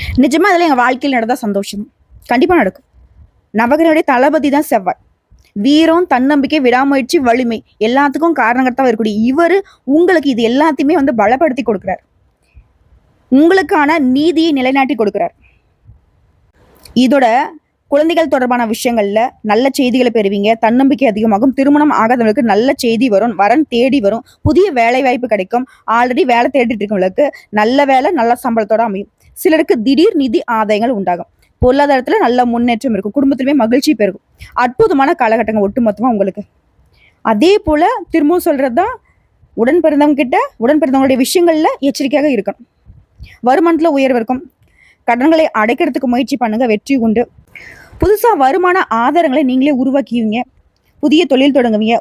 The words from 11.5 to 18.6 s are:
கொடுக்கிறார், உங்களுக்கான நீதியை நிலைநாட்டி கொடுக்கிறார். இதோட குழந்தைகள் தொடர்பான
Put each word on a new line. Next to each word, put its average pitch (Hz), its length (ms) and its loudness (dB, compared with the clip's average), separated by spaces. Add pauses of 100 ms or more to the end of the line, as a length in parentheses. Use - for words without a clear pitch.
கொடுக்கிறார், 190 360 -6 (1300)
உங்களுக்கான 320 760 2
நீதியை 311 460 0
நிலைநாட்டி 262 420 -2
கொடுக்கிறார். 196 400 -4 (1600)
இதோட 254 320 2 (640)
குழந்தைகள் 311 400 0
தொடர்பான 247 340 -2